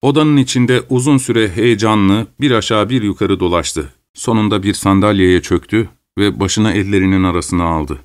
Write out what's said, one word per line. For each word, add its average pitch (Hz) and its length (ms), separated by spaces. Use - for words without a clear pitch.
Odanın 147 360
içinde 127 520
uzun 131 280
süre 113 320
heyecanlı 107 760
bir 135 120
aşağı 107 380
bir 127 120
yukarı 98 380
dolaştı. 85 540
Sonunda 107 500
bir 101 100
sandalyeye 92 680
çöktü 98 480
ve 101 220
başını 104 320
ellerinin 95 520
arasına 87 400
aldı. 78 420